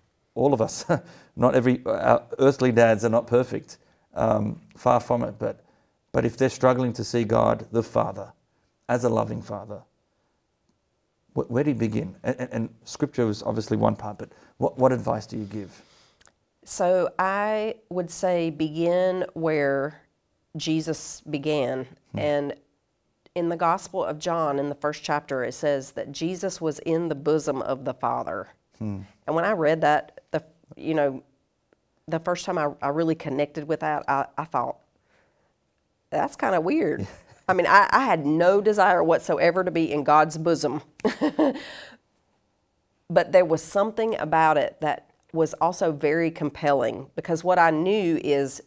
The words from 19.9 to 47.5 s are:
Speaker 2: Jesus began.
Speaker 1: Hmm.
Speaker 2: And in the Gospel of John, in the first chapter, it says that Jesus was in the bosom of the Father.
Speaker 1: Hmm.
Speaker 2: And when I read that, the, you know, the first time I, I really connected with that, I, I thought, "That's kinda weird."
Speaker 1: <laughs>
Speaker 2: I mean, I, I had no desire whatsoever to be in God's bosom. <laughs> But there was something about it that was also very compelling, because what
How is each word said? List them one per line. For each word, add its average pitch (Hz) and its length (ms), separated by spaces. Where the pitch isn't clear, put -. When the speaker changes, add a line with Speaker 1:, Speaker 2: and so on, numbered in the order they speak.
Speaker 2:
Jesus 160 680
began. 139 640
Speaker 1:
Hmm. - 60
Speaker 2:
And 147 360
in 170 140
the 170 80
Gospel 180 480
of 151 140
John, 160 400
in 143 100
the 143 80
first 147 260
chapter, 147 420
it 123 80
says 143 400
that - 200
Jesus 180 480
was 160 200
in 165 280
the 156 60
bosom 147 480
of 131 220
the 127 100
Father. 120 540
Speaker 1:
Hmm. 101 220
Speaker 2:
And 147 100
when 170 80
I 208 80
read 160 280
that, 151 400
the, 160 120
you 156 180
know, 139 280
the 160 140
first 175 260
time 180 120
I, 147 100
I 139 80
really 160 260
connected 147 520
with 156 140
that, 151 280
I, 139 180
I 151 80
thought, 131 320
"That's 156 260
kinda 180 240
weird." 170 460
Speaker 1:
<laughs> - 200
Speaker 2:
I 185 60
mean, 175 120
I, 196 240
I 254 140
had 170 220
no 170 340
desire 196 420
whatsoever 165 600
to 180 60
be 160 220
in 147 120
God's 156 340
bosom. 156 420
<laughs> 302 340
But 170 220
there 180 120
was 160 180
something 220 560
about 156 380
it - 240
that - 300
was 160 220
also 170 380
very 156 380
compelling, 139 840
because 165 280
what 180 140